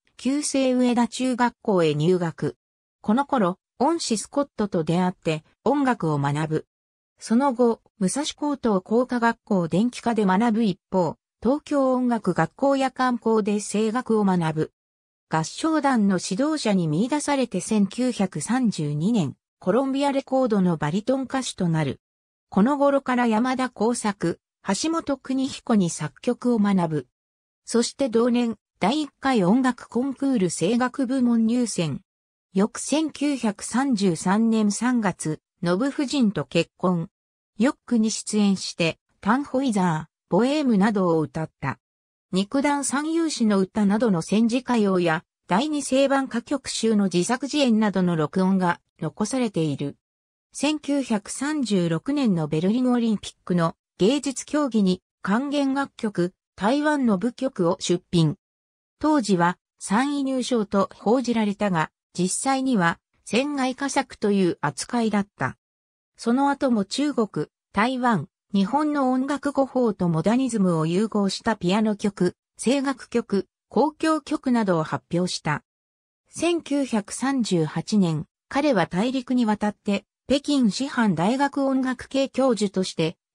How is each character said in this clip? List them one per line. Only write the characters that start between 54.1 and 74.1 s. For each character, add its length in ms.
術 260
競 220
技 160
に 180
管 300
弦 240
楽 220
曲、 360
台 280
湾 240
の 120
舞 140
曲 360
を 120
出 200
品。 240
当 200
時 160
は 220
三 400
位 20
入 220
賞 200
と 300
報 280
じ 120
ら 100
れ 120
た 140
が、 200
実 120
際 340
に 140
は 240
船 320
外 180
佳 160
作 260
と 140
い 180
う 120
扱 420
い 80
だ 100
っ 60
た。 200
そ 160
の 180
後 200
も 140
中 280
国、 360
台 260
湾、 300
日 120
本 280
の 200
音 160
楽 240
語 120
法 280
と 160
モ 140
ダ 120
ニ 160
ズ 80
ム 180
を 80
融 220
合 220
し 160
た 100
ピ 180
ア 100
ノ 120
曲、 400
声 220
楽 260
曲、 380
交 260
響 240